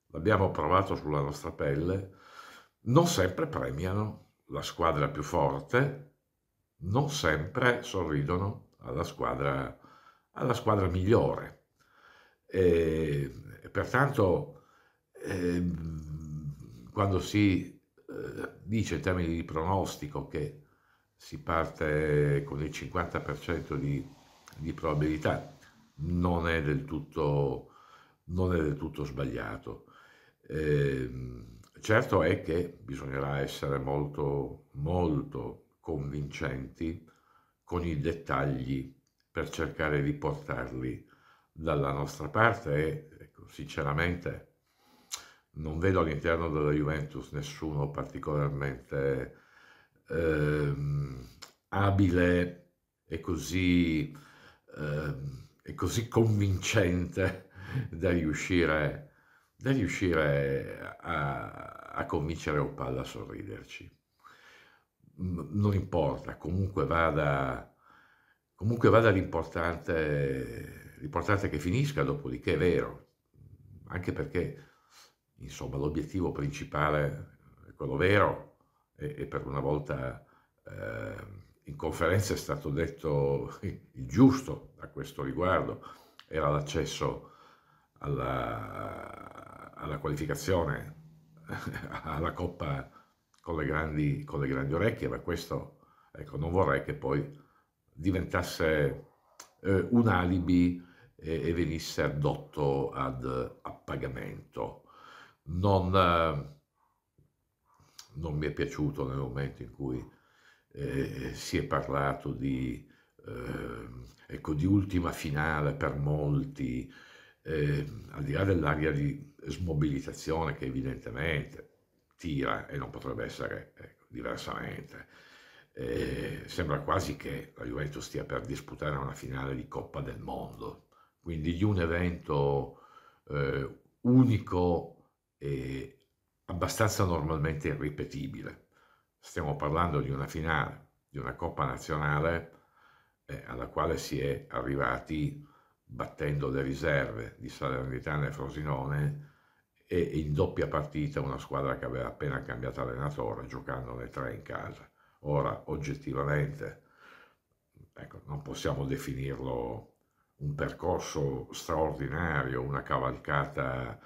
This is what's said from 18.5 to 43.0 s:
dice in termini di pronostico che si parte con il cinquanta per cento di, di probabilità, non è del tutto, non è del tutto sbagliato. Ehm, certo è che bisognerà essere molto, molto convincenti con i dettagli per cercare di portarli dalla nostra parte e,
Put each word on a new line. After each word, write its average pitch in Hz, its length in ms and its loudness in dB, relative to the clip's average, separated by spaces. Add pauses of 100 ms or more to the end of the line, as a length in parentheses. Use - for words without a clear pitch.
dice 95 320 0
in 73 60 -2
termini 87 340 0
di 82 80 -2
pronostico 78 840 -2
che 73 360 -6 (520)
si - 260 -14
parte 76 1040 2
con 69 180 -4
il 76 80 -2
cinquanta 85 480 -4
per 73 200 -4
cento 80 360 -4
di, 71 320 -2 (500)
di 78 160 -4
probabilità, 78 800 0 (420)
non 87 520 2
è 82 160 4
del 71 220 2
tutto, 71 880 0 (540)
non 90 300 2
è 82 60 4
del 73 160 2
tutto 73 260 -6
sbagliato. 58 800 -6 (640)
Ehm, 65 1120 0 (220)
certo 107 420 6
è 90 180 4
che 87 400 0
bisognerà 69 580 -2
essere 69 400 -2
molto, 71 920 -2
molto 71 1080 0
convincenti 71 1300 -4 (560)
con 87 220 -2
i 80 140 0
dettagli 67 960 -2 (360)
per 78 180 -4
cercare 76 540 0
di 71 100 2
portarli 64 920 -4 (440)
dalla 76 400 0
nostra 71 380 -4
parte 107 460 2
e, 76 480 -2